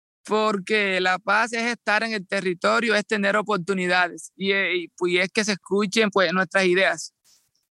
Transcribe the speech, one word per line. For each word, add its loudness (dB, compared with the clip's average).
porque 0
la 2
paz 0
es -2
estar -2
en -4
el -6
territorio, 0
es 0
tener 0
oportunidades -2
y, -2
eh, 0
y, -6
pues, -2
es 0
que 0
se -2
escuchen, 0
pues, 2
nuestras 0
ideas. 0